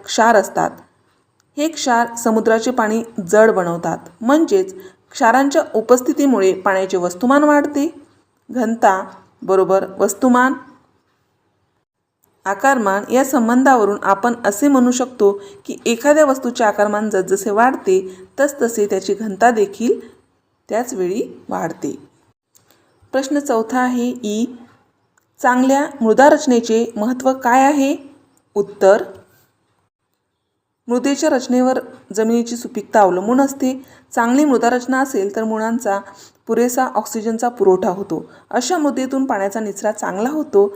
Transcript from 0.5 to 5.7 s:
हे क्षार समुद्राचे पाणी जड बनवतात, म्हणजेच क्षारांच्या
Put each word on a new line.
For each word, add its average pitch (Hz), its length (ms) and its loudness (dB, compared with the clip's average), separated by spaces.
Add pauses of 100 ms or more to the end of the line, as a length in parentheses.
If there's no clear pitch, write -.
हे 294 100 0
क्षार 240 480 -2
समुद्राचे 226 560 0
पाणी 226 320 -2 (240)
जड 214 240 6
बनवतात, 170 460 -4 (240)
म्हणजेच 226 540 0 (360)
क्षारांच्या 269 520 2 (100)